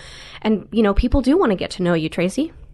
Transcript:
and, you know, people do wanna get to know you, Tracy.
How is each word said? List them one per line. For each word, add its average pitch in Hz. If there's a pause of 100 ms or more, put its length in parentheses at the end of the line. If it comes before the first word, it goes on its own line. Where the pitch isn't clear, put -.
(420)
and, 214
you 226
know, 202
people 247
do 277
wanna 285
get -
to -
know 175
you, 156
Tracy. 190 (220)